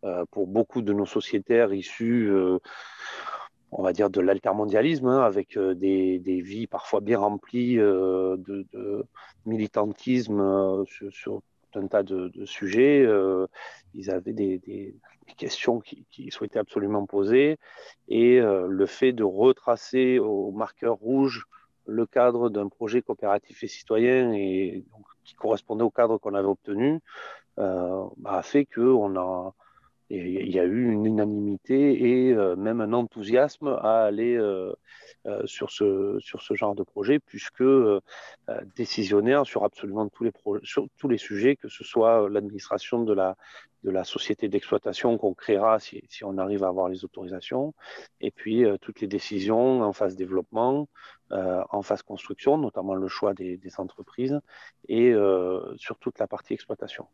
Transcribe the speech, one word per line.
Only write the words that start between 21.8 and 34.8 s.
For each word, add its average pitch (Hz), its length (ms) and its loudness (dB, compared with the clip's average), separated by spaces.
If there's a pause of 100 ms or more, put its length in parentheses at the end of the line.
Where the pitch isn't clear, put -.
le 110 200 -2
cadre 120 440 2
d'un 101 180 -2
projet 117 340 -2
coopératif - 600 -4
et 110 60 -8 (100)
citoyen 120 540 2
et 95 600 -4
donc 107 120 -20 (200)
qui - 100 -20
correspondait 110 500 -2
au 110 160 0
cadre 113 180 4
qu'on 101 160 -6
avait 98 220 2
obtenu, 131 440 0 (580)
euh, 92 460 -4 (200)
a 95 180 -4
fait 143 240 2
qu'on 113 500 2
a, 92 380 -4 (580)
et 92 300 -4
il - 80 -6
y 92 80 0
a 90 60 4
eu 117 260 2
une 107 160 2
unanimité 104 720 0 (320)
et, 127 240 4
euh, 95 220 2
même 110 240 -2
un 107 120 -2
enthousiasme 120 760 0
à 113 340 2
aller, 110 340 0
euh, 98 360 -2 (540)